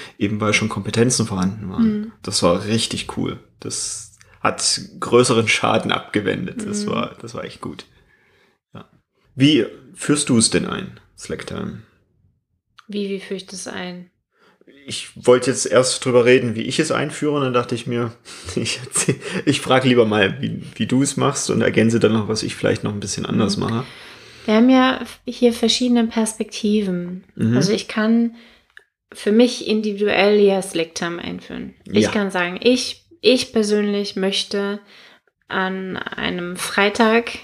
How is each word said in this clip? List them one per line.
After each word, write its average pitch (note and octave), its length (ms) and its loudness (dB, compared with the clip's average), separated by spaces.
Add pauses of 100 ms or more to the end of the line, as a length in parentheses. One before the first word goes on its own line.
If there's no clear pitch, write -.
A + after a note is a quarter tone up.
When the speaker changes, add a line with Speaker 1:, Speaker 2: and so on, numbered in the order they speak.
(200)
Speaker 1:
eben G#2 220 -2
weil G#2 120 0
schon A2 140 0
Kompetenzen A2+ 580 0
vorhanden G2 440 -4
waren. A3+ 140 0 (180)
Speaker 2:
Mhm. A3 100 -10 (120)
Speaker 1:
Das - 200 -4
war F#2+ 220 2
richtig - 520 -4
cool. E2+ 220 -4 (220)
Das - 560 -10 (240)
hat - 400 -2 (180)
größeren A2+ 480 4
Schaden A2+ 460 0
abgewendet. - 720 -4
Das G#3 180 -6
Speaker 2:
Mhm. - 40 -6
Speaker 1:
war, - 320 -6
das A#2 120 -16
war - 120 -10
echt - 160 -14
gut. - 240 -12 (880)
Ja. - 160 -20 (460)
Wie C3+ 300 4 (280)
führst - 340 -2
du A#2+ 100 4
es A2 120 4
denn - 180 0
ein, - 320 -8 (180)
Slacktime? - 680 -10 (1040)
Speaker 2:
Wie, G3+ 200 -6
wie F#3+ 120 -6
führe F#3+ 160 -10
ich F#3 80 -12
das - 240 -14
ein? F3+ 400 -12 (760)
Speaker 1:
Ich - 260 -12 (140)
wollte B2+ 240 4
jetzt A#2 160 -2
erst - 380 2
drüber A#2+ 220 4
reden, B2 300 4
wie A2+ 80 -6
ich - 160 -6
es D3 120 0
einführe, D3 440 -2
und C#3+ 80 0
dann B2+ 100 -2
dachte B2 220 -2
ich A#2 120 -8
mir, A#2+ 240 -2 (220)
<laughs> - 240 -12
ich A#2+ 260 -6
erzähl, - 320 -2 (300)
ich C3+ 160 2
frag C3 240 2
lieber A#2+ 200 6
mal, G#2+ 360 2
wie, A2 200 -6 (140)
wie A2 120 -4
du B2+ 160 2
es C3+ 120 -2
machst C3 340 0
und G#2+ 120 2
ergänze A2 400 4
dann G#2+ 100 6
noch, G#2+ 160 0
was A2 160 -2
ich - 120 -6
vielleicht - 280 0
noch G#2+ 80 -2
ein G2+ 80 -6
bisschen - 260 -8
anders G2+ 300 0
Speaker 2:
Mhm. - 80 -4
Speaker 1:
mache. A2+ 220 -4 (600)
Speaker 2:
Wir G#3+ 100 2
haben B3 160 6
ja B3+ 340 2 (220)
hier A#3+ 260 2
verschiedene A#3 540 2
Perspektiven. G#3 1160 -2 (120)
Speaker 1:
Mhm. A2+ 200 2
Speaker 2:
Also F3+ 180 4
ich - 140 -4
kann A3+ 480 2 (760)
für - 180 -2
mich A#3 360 4
individuell G#3 720 2
ja G3 240 6
Slacktime E3+ 580 -6
einführen. - 540 -12 (100)
Ich - 200 2
Speaker 1:
Ja. - 60 2
Speaker 2:
kann G3 200 -2
sagen, F3+ 280 -2
ich, - 460 0 (160)
ich B3+ 320 2
persönlich G#3 600 0
möchte G3+ 640 -4 (680)
an F#3+ 480 -6
einem F3+ 600 -6
Freitag A3 800 2 (100)